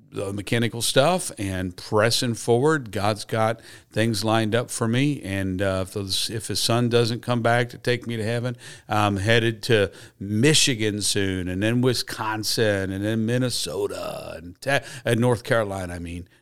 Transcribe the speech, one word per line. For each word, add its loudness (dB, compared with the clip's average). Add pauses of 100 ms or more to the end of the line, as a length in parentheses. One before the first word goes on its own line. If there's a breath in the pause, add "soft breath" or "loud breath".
(120)
the -8
mechanical -2
stuff 2
and -4
pressing 2
forward. 2
God's -2
got 0 (320 loud breath)
things 0
lined 2
up 0
for -2
me. 0
And, -2
uh, 0
if -16
those, -2
if -6
his -2
son 2
doesn't 2
come -2
back 2
to -16
take -2
me -4
to -4
heaven, -4 (320 loud breath)
I'm 2
headed 2
to 4 (280 loud breath)
Michigan 2
soon, 0
and -2
then 2
Wisconsin, 0
and -4
then 0
Minnesota, -4
and -16
Te-, 0 (240 loud breath)
and 2
North 2
Carolina, -2
I -8
mean. -10 (120 soft breath)